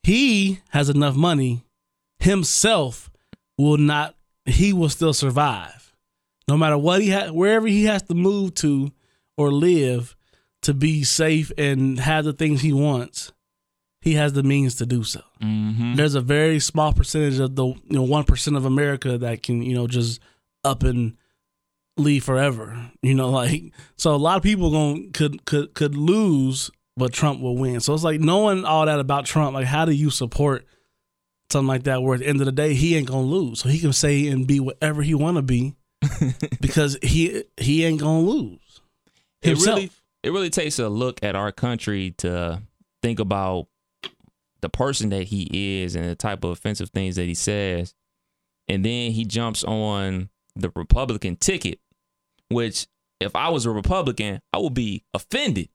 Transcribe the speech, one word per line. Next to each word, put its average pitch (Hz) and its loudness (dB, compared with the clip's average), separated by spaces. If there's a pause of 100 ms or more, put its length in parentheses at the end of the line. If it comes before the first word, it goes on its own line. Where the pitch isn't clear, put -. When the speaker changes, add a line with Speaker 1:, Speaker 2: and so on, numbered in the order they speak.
Speaker 1:
he 202 2 (100)
has 143 0
enough 143 2
money 139 0 (560)
himself 185 2 (480)
will 147 4
not, 147 2 (300)
he 190 4
will 165 2
still 156 2
survive. 127 -2 (540)
No 147 4
matter 156 4
what 175 2
he 208 2
ha-, 190 0
wherever 214 2
he 208 4
has 202 2
to 170 -4
move 190 2
to 139 0 (460)
or 143 2
live 143 2 (460)
to 147 0
be 147 2
safe 156 2
and 135 0
have 156 0
the 151 0
things 147 0
he 151 2
wants, 139 0 (720)
he 160 2
has 147 2
the 139 2
means 135 2
to 120 -4
do 120 -2
so. - -8 (200)
Speaker 2:
Mm-hmm. 110 -2
Speaker 1:
There's 147 2
a 135 0
very 151 2
small 151 0
percentage 143 2
of 135 -2
the, 135 0
you 127 -4
know, 131 2
one 143 2
percent 147 2
of 131 -2
America 135 0
that 120 -4
can, 120 -2
you 127 -2
know, 123 -2
just 117 -2 (440)
up 135 0
and 120 0 (800)
leave 143 2
forever. 120 -2 (100)
You 135 4
know, 131 2
like, 135 0 (260)
so 156 2
a 143 2
lot 170 2
of 160 0
people 190 2
gon-, 156 0
could, 147 -4
could, 143 -2
could 143 -2
lose, 147 2 (260)
but 123 -2
Trump 143 0
will 123 -2
win. 127 -2
So 147 -2
it's 156 -4
like, 156 0
knowing 190 2
all 156 2
that 151 0
about 139 -2
Trump, 143 0
like, 131 -2
how 151 0
do 160 2
you 147 2
support 135 -2 (840)
something 135 0
like 131 0
that 131 -2
where 131 2
at 123 -4
the 131 -4
end 143 2
of 135 2
the 135 0
day, 147 0
he 160 4
ain't 139 0
gonna 131 -2
lose? 139 -2
So 127 0
he 156 2
can 147 2
say 143 2
and 131 0
be 139 4
whatever 147 -2
he 156 2
wanna 156 2
be 131 0 (440)
Speaker 2:
<laughs> 131 -2
Speaker 1:
because 143 0
he, 156 2 (140)
he 151 2
ain't 160 0
gonna 156 2
lose 165 -2 (600)
Speaker 2:
It 165 4
Speaker 1:
himself. 180 4
Speaker 2:
really, 190 -4 (300)
it 139 -2
really 185 -2
takes 151 -2
a 113 -2
look 120 -4
at 101 -4
our 101 -4
country 104 -4
to 87 -4 (400)
think 117 -2
about 95 -4 (960)
the - -8
person 127 -2
that 98 -2
he 98 -4
is 90 -6
and 85 -4
the 87 -6
type 104 -8
of 90 -4
offensive 98 -8
things 92 -6
that 87 -4
he 87 -6
says. 95 -4 (720)
And 98 -2
then 117 -4
he 113 -4
jumps 113 -6
on 98 -4 (260)
the 92 -6
Republican 104 -2
ticket, 160 -6 (680)
which 117 -4 (320)
if 98 -6
I 143 -2
was 139 -2
a 113 -2
Republican, 107 -4 (100)
I - -4
would 165 -2
be 110 -4 (100)
offended. 165 -4